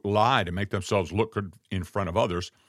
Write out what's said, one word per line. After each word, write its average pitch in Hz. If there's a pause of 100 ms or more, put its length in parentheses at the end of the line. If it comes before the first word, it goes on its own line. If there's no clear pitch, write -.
lie 107
to 87
make 101
themselves 95
look 107
good 98 (160)
in 92
front 95
of 92
others. 90 (160)